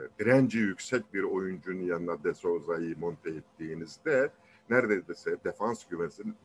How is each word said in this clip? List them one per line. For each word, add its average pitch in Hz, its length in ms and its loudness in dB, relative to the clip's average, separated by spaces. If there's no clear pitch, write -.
direnci 123 380 6
yüksek 107 560 0
bir 98 100 0
oyuncunun 92 580 -4
yanına 85 420 -2
De 85 100 0
Souza'yı 82 680 -2
monte 82 300 -6
ettiğinizde 82 1000 -2
neredeyse 101 720 2
defans 110 420 -2
güven-, 87 480 -6